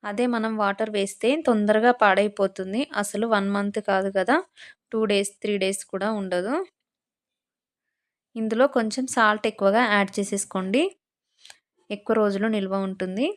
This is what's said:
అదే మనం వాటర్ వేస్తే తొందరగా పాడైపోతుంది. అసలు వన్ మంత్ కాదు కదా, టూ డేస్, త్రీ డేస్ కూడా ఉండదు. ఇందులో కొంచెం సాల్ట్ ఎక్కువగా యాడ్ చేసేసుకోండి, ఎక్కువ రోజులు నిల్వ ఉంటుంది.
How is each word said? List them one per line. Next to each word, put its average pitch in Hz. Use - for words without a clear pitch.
అదే 208
మనం 220
వాటర్ 214
వేస్తే 202
తొందరగా 214
పాడైపోతుంది. 196
అసలు 208
వన్ 202
మంత్ 202
కాదు 196
కదా, 196
టూ 220
డేస్, 202
త్రీ 208
డేస్ 196
కూడా 196
ఉండదు. 190
ఇందులో 220
కొంచెం 254
సాల్ట్ 214
ఎక్కువగా 214
యాడ్ 202
చేసేసుకోండి, 196
ఎక్కువ 208
రోజులు 208
నిల్వ 196
ఉంటుంది. 190